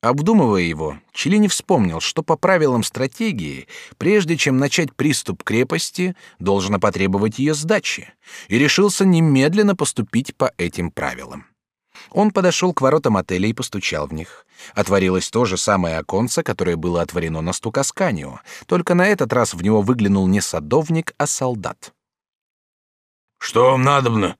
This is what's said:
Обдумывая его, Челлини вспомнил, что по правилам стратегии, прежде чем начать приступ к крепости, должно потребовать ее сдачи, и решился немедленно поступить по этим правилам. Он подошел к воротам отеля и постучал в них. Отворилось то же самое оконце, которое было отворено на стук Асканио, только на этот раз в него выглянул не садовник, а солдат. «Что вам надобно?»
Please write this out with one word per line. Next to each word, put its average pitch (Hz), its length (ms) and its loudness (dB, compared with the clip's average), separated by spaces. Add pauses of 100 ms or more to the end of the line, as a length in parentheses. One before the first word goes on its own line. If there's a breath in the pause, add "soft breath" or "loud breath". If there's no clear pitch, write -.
Обдумывая 139 580 4
его, 78 380 -4 (160)
Челлини 208 340 2
вспомнил, 101 520 0
что - 220 -4
по 156 140 0
правилам 151 460 2
стратегии, 143 840 -6 (280 loud breath)
прежде 175 400 2
чем 131 220 2
начать 143 360 0
приступ - 480 -2
к - 40 -10
крепости, 165 680 -2 (240 loud breath)
должно 98 400 0
потребовать 98 600 0
ее 147 160 0
сдачи, 160 580 -4 (360 loud breath)
и 104 100 0
решился 190 480 2
немедленно 165 680 4
поступить - 600 -4
по 127 220 0
этим 87 320 -4
правилам. - 560 -10 (640 loud breath)
Он 208 200 2
подошел 185 420 0
к - 80 -4
воротам 131 360 2
отеля 92 320 -2
и 113 40 -2
постучал 82 540 -6
в 69 60 -10
них. - 340 -12 (280 loud breath)
Отворилось 92 560 0
то 120 140 0
же 95 120 -2
самое 87 420 0
оконце, 113 440 -2
которое 90 340 -2
было 85 260 -2
отворено 80 380 -4
на 82 120 -4
стук 113 260 -6
Асканио, 101 600 -4 (260 loud breath)
только 180 280 0
на 180 120 4
этот 196 260 0
раз 120 220 2
в 85 80 -10
него 107 180 2
выглянул 101 460 2
не 95 140 4
садовник, 151 800 -2
а 143 80 0
солдат. - 680 -6 (1400)
«Что 123 320 4
вам 131 120 2
надобно?» 120 580 2